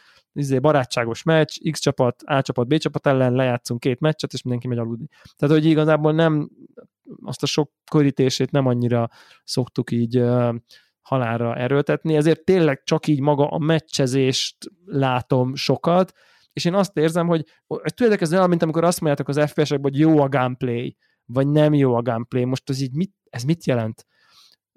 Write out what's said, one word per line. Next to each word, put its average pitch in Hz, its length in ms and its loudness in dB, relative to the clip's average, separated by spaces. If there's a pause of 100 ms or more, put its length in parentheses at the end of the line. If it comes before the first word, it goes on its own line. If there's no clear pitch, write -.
(340)
izé, 135 260 -2
barátságos 127 640 0
meccs, 160 340 2 (140)
X - 80 -6
csapat, 131 460 0
A 139 160 0
csapat, 120 260 -2
B 151 100 2
csapat 143 300 -4
ellen 131 260 2
lejátszunk 123 460 -2
két 123 200 -2
meccset, 156 340 -2
és - 80 -10
mindenki 123 260 -6
megy 123 100 -4
aludni. 117 300 -8 (280)
Tehát, 147 200 2
hogy 156 100 4
igazából 156 480 2
nem, 156 360 0 (760)
azt - 200 -12
a - 20 0
sok - 260 -4 (200)
körítését 135 600 0
nem 139 140 2
annyira 120 440 0 (340)
szoktuk - 480 -6
így, 117 260 0
ö, 120 360 2 (480)
halálra 117 540 -4
erőltetni, 147 600 -2
ezért 151 280 2
tényleg 165 400 2
csak - 240 -2
így 151 120 2
maga 143 280 0
a 165 100 -4
meccsezést 139 1000 -2 (280)
látom 131 680 -2
sokat, 170 560 0 (420)
és 147 120 -6
én 175 80 -2
azt 190 240 -2
érzem, 165 300 0
hogy 165 180 0 (380)
ez 156 100 0
tulajdonképpen 190 440 2
olyan, 185 120 4
mint 175 120 2
amikor 160 220 0
azt 175 180 2
mondjátok 143 340 -2
az 147 160 0
F - 20 -18
P 151 120 2
S-ekben, 139 260 -2
hogy 135 80 -2
jó 160 200 6
a 139 100 4
gameplay, 127 680 -2 (300)
vagy 135 220 0
nem 151 260 4
jó 131 220 4
a 120 60 0
gameplay. 123 440 -2
Most 131 240 -4
ez 135 120 -4
így 127 120 -6
mit, 175 200 -4 (160)
ez 120 140 -10
mit 165 220 -2
jelent? 117 400 -2 (720)